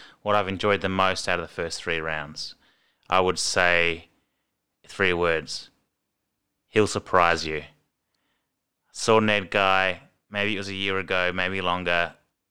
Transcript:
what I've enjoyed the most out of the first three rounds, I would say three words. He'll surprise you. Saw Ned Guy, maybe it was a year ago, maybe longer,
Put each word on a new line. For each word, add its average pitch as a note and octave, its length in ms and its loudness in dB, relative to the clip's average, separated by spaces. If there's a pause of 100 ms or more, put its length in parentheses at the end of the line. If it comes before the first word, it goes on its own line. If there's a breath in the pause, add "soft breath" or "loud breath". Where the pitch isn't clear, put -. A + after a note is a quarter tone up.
(220 loud breath)
what G#2 120 0
I've G2+ 140 2
enjoyed G2 320 0
the F#2+ 80 -2
most F#2+ 400 0
out F2+ 100 0
of E2 80 -8
the - 80 -18
first E2+ 260 -6
three E2 200 -2
rounds, D#2 560 -8 (520)
I F#2 120 4
would F#2 180 2
say E2+ 720 2 (800)
three F#2 260 0
words. E2 580 -2 (960)
He'll G#2+ 220 2
surprise E2+ 580 2
you. D2+ 160 -6 (1300)
Saw A2 280 4
Ned G#2 300 0
Guy, F#2+ 500 2 (280)
maybe G#2 280 -4
it - 20 -6
was G2 100 -8
a G2 60 -8
year F#2+ 240 -4
ago, F#2 340 -2
maybe F#2 280 -4
longer, F2 540 -2 (360)